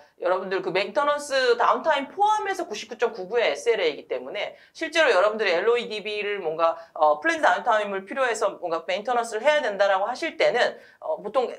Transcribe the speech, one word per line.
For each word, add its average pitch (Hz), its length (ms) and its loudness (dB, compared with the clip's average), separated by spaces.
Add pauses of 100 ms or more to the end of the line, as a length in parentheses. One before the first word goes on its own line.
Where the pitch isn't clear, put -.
(200)
여러분들 185 420 -2
그 185 80 -6
메인터넌스 262 880 0
다운타임 269 520 2
포함해서 403 580 0
구십구 - 300 -10
점 226 160 0
구구의 190 380 0
에스엘에이이기 165 580 0
때문에, 143 480 -6 (160)
실제로 311 380 2
여러분들이 208 400 2
엘오이 214 360 2
디비를 208 520 -6
뭔가, 165 380 0 (160)
어, 151 280 4
플랜 320 200 0
다운타임을 202 640 2
필요해서 220 460 -2 (100)
뭔가 165 260 -4
메인터넌스를 214 560 -4
해야 294 200 4
된다라고 196 440 2
하실 254 300 -4
때는, 196 420 2 (220)
어, 156 220 -6
보통 214 380 -2